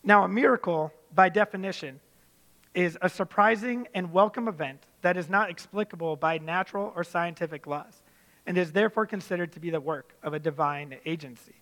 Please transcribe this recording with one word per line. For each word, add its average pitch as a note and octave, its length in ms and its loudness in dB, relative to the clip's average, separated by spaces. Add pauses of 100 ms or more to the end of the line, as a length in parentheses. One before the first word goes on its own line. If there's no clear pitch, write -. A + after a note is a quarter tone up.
Now, G3+ 180 8
a F#3 60 0
miracle, F#3 640 0 (200)
by F#3 160 6
definition, F#3+ 720 -2 (720)
is F3 300 2
a F3+ 60 2
surprising A3+ 840 2
and F3+ 180 -4
welcome G#3 340 4
event D3 400 -6 (160)
that F3+ 140 2
is E3 120 -6
not G3 220 2
explicable E3+ 640 -6
by D#3+ 240 0
natural E3+ 560 -4
or F3 80 -6
scientific E3+ 640 -6
laws, D3 360 -10 (440)
and F3+ 100 -2
is F3 140 0
therefore G#3+ 340 2
considered F3 480 -6
to E3 80 -18
be E3+ 100 -6
the D#3+ 100 -2
work C#3+ 420 -8
of D3+ 100 -6
a D#3 60 -6
divine D3 680 -4
agency. D3 580 -10